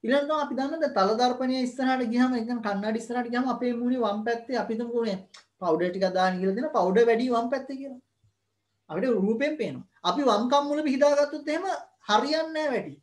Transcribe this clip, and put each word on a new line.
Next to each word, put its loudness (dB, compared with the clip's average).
ඊළඟට 2
තමයි 0
අපි -2
දන්න -4
දැන් 0
තල 4
දර්පණය 0
ඉස්සරහට 0
ගියාම 2
ඒ -2
කියන්නේ -6
කණ්ණාඩි -2
ඉස්සරහට -6
ගියාම -2
අපේ -2
මූණේ -2
වම් 0
පැත්තේ -4
අපි -2
හිතමුකෝ -2
මේ -2
පවුඩර් 0
ටිකක් 0
දාන්න 2
කියලා 0
දෙනවා. -4
පවුඩර් 4
වැඩි 2
වම් 0
පැත්තේ -6
කියලා. -14
අපිට -2
රූපයෙන් 0
පේනවා. -6
අපි 0
වම් 4
කම්මුල 2
පිහදාගත්තොත් 2
එහෙම -2
හරියන්නේ 0
නැහැ -2
වැඩි. -4